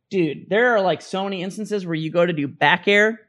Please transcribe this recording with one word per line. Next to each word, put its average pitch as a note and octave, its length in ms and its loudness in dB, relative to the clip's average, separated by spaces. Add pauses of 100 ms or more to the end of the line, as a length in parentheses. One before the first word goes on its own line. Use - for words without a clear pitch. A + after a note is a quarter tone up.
(100)
dude, D#3+ 380 -2
there A#3 280 2
are, G#3 40 2
like, F3 220 0
so F#3+ 220 -6
many G3 180 -6
instances G3 440 -6
where E3 80 -4
you D#3+ 160 -4
go F3 140 2
to F3 80 -2
do D3 160 -4
back D#3 380 2
air, G#3+ 420 4